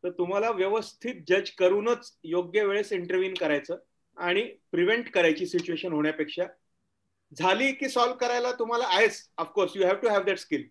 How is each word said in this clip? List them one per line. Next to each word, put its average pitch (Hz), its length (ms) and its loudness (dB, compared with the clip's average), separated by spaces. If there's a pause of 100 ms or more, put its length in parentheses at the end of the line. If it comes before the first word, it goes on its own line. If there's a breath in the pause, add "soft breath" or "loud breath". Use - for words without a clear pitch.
तर 180 60 -4
तुम्हाला 185 400 0
व्यवस्थित 214 640 -2 (120)
judge 190 240 2
करूनच 208 720 2
योग्य 175 400 0
वेळेस 208 300 0
intervene 185 400 -2
करायचं 180 440 -2 (400)
आणि 180 260 0
prevent 220 680 -2
करायची 170 360 2
situation 170 460 -4
होण्यापेक्षा. 156 520 -2 (880)
झाली 220 400 0
की 269 160 -4
solve 247 280 2
करायला 240 340 0
तुम्हाला 240 360 -2
आहेच, 196 420 2 (100)
of 165 60 -2 (140)
course, 190 200 0
you 185 120 4
have 190 120 0
to 220 100 2
have 196 100 2
that 196 100 0
skill - 380 -4